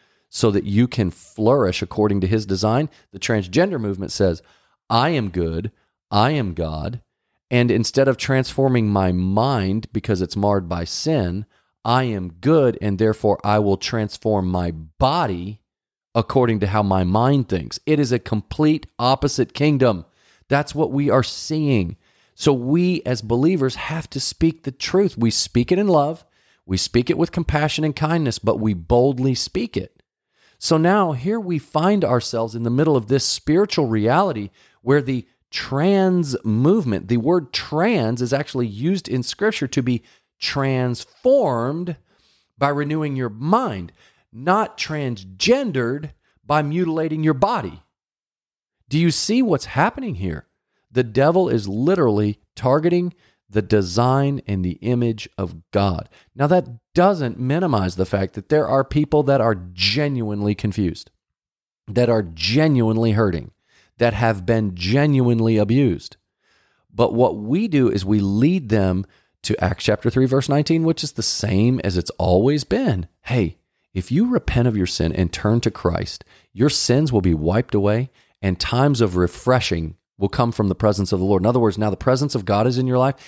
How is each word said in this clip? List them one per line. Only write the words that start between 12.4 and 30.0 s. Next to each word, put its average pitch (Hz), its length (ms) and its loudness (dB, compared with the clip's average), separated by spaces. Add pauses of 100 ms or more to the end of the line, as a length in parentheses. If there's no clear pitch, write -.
good, 139 400 2
and 98 180 0
therefore 107 440 2
I 107 160 2
will 98 180 2
transform 104 720 -2
my 90 220 -2
body 101 920 -4 (520)
according 117 460 2
to 101 80 0
how 104 160 0
my 95 200 2
mind 120 440 2
thinks." 80 380 -4
It 151 140 2
is 127 120 0
a 123 80 2
complete 151 640 -2 (140)
opposite 131 540 0
kingdom. 131 520 2 (420)
That's 143 280 -2
what 147 160 0
we 143 180 0
are 127 140 4
seeing. 131 720 -2 (400)
So - 180 2
we 160 520 0
as 120 160 -2
believers 131 540 0
have - 360 -8
to 135 80 -8
speak - 440 -2
the 135 80 -8
truth. - 460 -2
We 113 140 2
speak - 400 0
it 180 80 2
in 208 80 0
love. 156 380 0 (400)
We 95 120 -2
speak 123 320 0
it 156 80 0
with 170 140 0
compassion 156 520 -2
and 147 120 -2
kindness, 151 440 -2
but 107 200 0
we 107 140 0
boldly 123 600 2
speak - 440 -6
it. - 260 -10 (540)